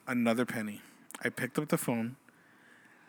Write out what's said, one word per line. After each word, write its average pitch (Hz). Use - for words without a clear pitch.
another 120
penny." 107
I 123
picked -
up 151
the 170
phone. 120